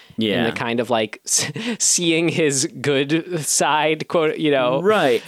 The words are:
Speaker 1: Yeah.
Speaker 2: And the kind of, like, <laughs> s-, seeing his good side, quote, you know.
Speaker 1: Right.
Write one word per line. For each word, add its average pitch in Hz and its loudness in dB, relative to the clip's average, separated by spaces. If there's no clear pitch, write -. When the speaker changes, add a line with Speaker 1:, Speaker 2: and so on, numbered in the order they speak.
Speaker 1:
Yeah. 98 0
Speaker 2:
And 76 -2
the - -10
kind 120 -2
of, 117 -4
like, 110 -2
<laughs> - -20
s-, - -2
seeing 170 0
his 139 0
good 147 0
side, 156 0
quote, 156 0
you 151 2
know. 131 2
Speaker 1:
Right. 175 2